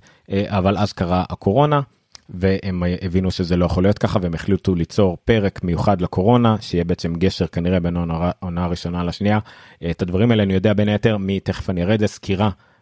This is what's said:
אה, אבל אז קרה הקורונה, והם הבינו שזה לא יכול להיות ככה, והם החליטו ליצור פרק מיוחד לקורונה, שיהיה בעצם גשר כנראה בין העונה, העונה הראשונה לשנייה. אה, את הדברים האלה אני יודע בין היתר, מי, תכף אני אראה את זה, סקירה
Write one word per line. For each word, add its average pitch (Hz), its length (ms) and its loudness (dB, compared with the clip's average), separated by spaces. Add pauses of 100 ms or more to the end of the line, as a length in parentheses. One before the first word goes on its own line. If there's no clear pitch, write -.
(320)
אה, 98 160 0
אבל 98 300 2
אז 98 160 -2
קרה 90 360 0
הקורונה, 143 520 2 (480)
והם 95 540 -2 (180)
הבינו 92 300 0
שזה 87 260 0
לא 87 80 4
יכול 92 180 2
להיות 101 140 4
ככה, 107 240 -2
והם 87 120 -2
החליטו 92 420 0
ליצור 85 500 0
פרק 104 380 0
מיוחד 87 380 0
לקורונה, 113 600 4
שיהיה 85 220 -2
בעצם 85 320 -2
גשר 90 320 0
כנראה 90 320 -2
בין 87 180 -2
העונה, 85 340 -2 (100)
העונה 87 220 -4
הראשונה 87 400 -4
לשנייה. 101 360 -2 (440)
אה, 85 80 -2
את - 100 -8
הדברים 95 300 2
האלה 107 120 2
אני 95 100 0
יודע 98 200 2
בין 104 160 2
היתר, 104 280 0
מי, 95 220 -2
תכף - 300 -6
אני 90 140 -2
אראה 101 120 2
את 107 40 0
זה, 104 80 2
סקירה 101 420 -2 (320)